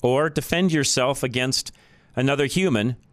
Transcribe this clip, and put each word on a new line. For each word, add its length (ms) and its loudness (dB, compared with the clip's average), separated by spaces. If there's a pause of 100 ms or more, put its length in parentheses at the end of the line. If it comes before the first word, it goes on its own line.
or 300 2
defend 400 0
yourself 540 0
against 480 -4 (420)
another 320 0
human, 480 0 (180)